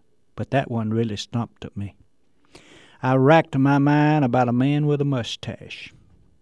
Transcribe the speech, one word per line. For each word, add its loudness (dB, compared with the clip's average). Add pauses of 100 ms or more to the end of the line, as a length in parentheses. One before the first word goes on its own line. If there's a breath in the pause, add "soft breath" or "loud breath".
(360)
but -8
that -2
one -4
really -2
stumped -8 (100)
me. -12 (1080 soft breath)
I 0
racked 4
my 4
mind 2
about 0
a -2
man 0
with 0
a -2
mustache. -8 (500)